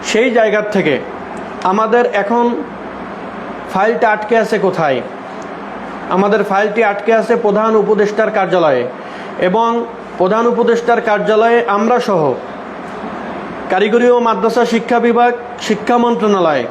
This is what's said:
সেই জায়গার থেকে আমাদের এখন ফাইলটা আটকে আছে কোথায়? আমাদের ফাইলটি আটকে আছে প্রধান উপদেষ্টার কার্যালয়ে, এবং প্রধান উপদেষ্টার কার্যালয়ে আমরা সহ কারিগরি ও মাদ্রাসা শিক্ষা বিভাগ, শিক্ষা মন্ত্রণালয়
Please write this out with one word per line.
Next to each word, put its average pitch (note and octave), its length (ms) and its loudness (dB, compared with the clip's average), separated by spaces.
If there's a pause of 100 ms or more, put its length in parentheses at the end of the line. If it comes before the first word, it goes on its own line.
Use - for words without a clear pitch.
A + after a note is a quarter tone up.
সেই B3 280 2
জায়গার G#3+ 400 2
থেকে D#3 240 2 (680)
আমাদের A3 400 2 (100)
এখন A#3 320 0 (1200)
ফাইলটা A3+ 400 2
আটকে G#3+ 280 0
আছে G3 220 2
কোথায়? D#3 400 0 (1080)
আমাদের G3+ 340 2
ফাইলটি G#3 400 0
আটকে G3+ 300 0
আছে A3+ 220 2
প্রধান G#3+ 400 2
উপদেষ্টার G#3 560 2
কার্যালয়ে, D#3+ 520 2 (560)
এবং A3 300 2 (480)
প্রধান G3+ 300 2
উপদেষ্টার A#3 540 2
কার্যালয়ে A3 560 2 (100)
আমরা A3 320 2
সহ G3 220 0 (1500)
কারিগরি A3 400 2
ও A#3+ 100 6
মাদ্রাসা A3+ 460 2
শিক্ষা A#3 340 0
বিভাগ, A#3+ 320 4 (300)
শিক্ষা A#3 360 0
মন্ত্রণালয় G3 720 2